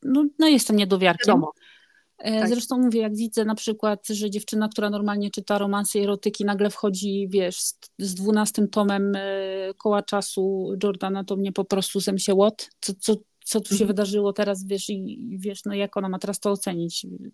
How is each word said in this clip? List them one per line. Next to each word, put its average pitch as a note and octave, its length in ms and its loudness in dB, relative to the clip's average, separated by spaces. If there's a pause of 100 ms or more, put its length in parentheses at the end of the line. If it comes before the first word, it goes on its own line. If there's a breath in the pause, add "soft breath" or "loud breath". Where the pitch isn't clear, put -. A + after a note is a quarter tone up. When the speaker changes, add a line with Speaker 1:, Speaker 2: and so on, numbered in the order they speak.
Speaker 1:
No, C4+ 220 4 (140)
no D#4 80 6
jestem A#3+ 280 6
niedowiarkiem. F#3+ 520 4
Speaker 2:
Wiadomo. D#3+ 240 4 (640 soft breath)
Speaker 1:
E, A3 220 -2
Speaker 2:
Tak. A3 100 2
Speaker 1:
zresztą A#3+ 280 0
mówię, A#3 240 4
jak G#3+ 140 -2
widzę A3 300 0
na A3 100 0
przykład, G#3+ 520 -2
że G#3 220 -2
dziewczyna, G#3+ 400 -2
która G#3 200 -2
normalnie G#3 420 -2
czyta G3+ 260 -2
romansy G3+ 420 0
i G3+ 40 2
erotyki, G3+ 420 0
nagle G3+ 240 2
wchodzi, G3 600 -2
wiesz, F#3 320 0
z, - 160 -4 (220)
z F#3+ 160 -4
dwunastym G#3 540 2
tomem, G3+ 460 0
e, G3 40 -4 (580)
Koła G3+ 260 0
Czasu F#3+ 800 -2
Jordana, G3 400 -2
to G3 120 -6
mnie G3 160 -2
po F#3+ 140 -2
prostu F#3+ 340 -2
zem G3 200 0
się G3 140 0
łot. G#3 360 2 (120)
Co, G3 180 -4
co, A3 160 2 (300)
co A3 160 0
tu G#3+ 80 -6
się G3 40 -2
Speaker 2:
Mhm. G#3 140 4
Speaker 1:
wydarzyło G3+ 460 0
teraz, G3 320 -2
wiesz, F#3+ 240 -4
i, G#3 40 -4 (400)
i F#3+ 60 -8
wiesz, G3 260 -8
no G3+ 80 -6
jak G3+ 240 -4
ona F#3+ 120 -2
ma F#3 100 -4
teraz G3+ 200 -6
to G#3 120 0
ocenić? F3 540 -4 (280)